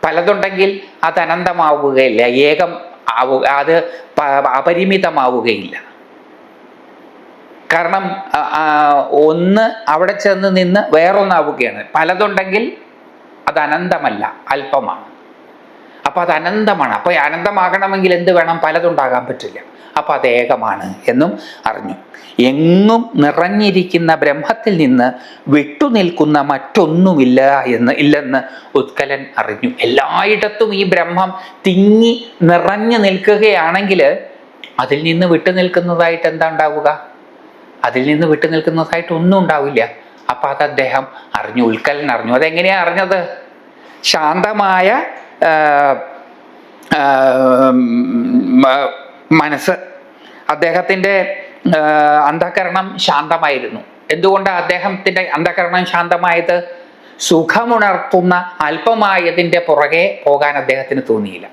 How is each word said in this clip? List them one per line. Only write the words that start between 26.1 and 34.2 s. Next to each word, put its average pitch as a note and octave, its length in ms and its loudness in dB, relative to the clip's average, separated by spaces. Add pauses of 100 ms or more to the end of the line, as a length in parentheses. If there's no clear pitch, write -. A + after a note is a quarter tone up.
മറ്റൊന്നുമില്ല C#3 880 2 (360)
എന്ന്, A#2+ 160 2 (100)
ഇല്ലെന്ന് C#3+ 380 2 (400)
ഉത്കലൻ C#3 420 -4 (180)
അറിഞ്ഞു. G#2+ 300 -4 (160)
എല്ലായിടത്തും G3 840 0 (100)
ഈ - 20 0 (100)
ബ്രഹ്മം F3 380 0 (360)
തിങ്ങി G#3 460 4 (380)
നിറഞ്ഞു G#3 560 2
നിൽക്കുകയാണെങ്കിൽ F#3+ 920 2 (840)